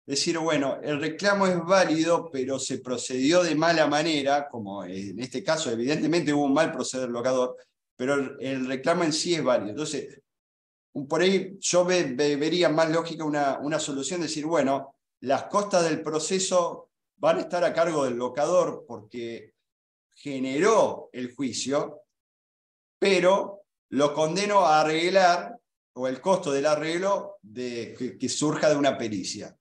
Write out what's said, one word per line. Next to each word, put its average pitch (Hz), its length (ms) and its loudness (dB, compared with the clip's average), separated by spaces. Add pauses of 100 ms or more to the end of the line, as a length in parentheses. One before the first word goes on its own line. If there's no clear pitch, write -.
decir, 165 340 -2
bueno, 147 420 0
el 143 180 -4
reclamo 190 460 0
es 180 180 0
válido, 165 680 2
pero 131 260 -4
se 127 220 -6
procedió 131 640 0
de 165 100 0
mala 160 320 4
manera, 147 640 0
como 101 340 -10
en 95 360 -10
este 127 240 -8
caso 156 260 -2
evidentemente 143 640 0
hubo 147 120 2
un 135 80 2
mal 160 180 2
proceder 127 340 -4
del 120 80 -6
locador, 123 420 0 (400)
pero 135 200 -2
el, 131 240 -2
el 131 260 -4
reclamo 160 380 0
en 156 100 0
sí 175 220 0
es 156 80 -2
válido. 123 260 2
Entonces, 143 500 -8 (720)
un, 135 140 -8
por 160 140 0
ahí 190 380 2
yo 180 260 2
ve-, 175 300 2
ve-, 147 220 2
vería 160 320 2
más 156 200 4
lógica 160 340 -2
una, 147 360 0
una 151 180 -2
solución, 147 420 -4
decir, 151 280 -4
bueno, 139 480 0 (260)
las 131 220 0
costas 202 440 0
del 151 140 -2
proceso 170 880 -2 (280)
van 165 200 4
a - 40 -4
estar 175 220 -2
a 160 80 2
cargo 160 340 0
del 123 100 -2
locador 147 720 0
porque 117 680 -12 (640)
generó 143 1000 0
el 123 220 -8
juicio, 135 680 -4 (960)
pero 190 640 2 (280)
lo 143 260 2
condeno 190 500 2
a 156 160 6
arreglar, 175 760 2 (380)
o 127 140 -6
el 131 140 -6
costo 180 300 0
del 139 140 0
arreglo 165 760 0
de, 117 560 -8
que, 123 200 -8
que 127 120 -4
surja 156 400 2
de 151 80 4
una 139 200 2
pericia. 104 640 -8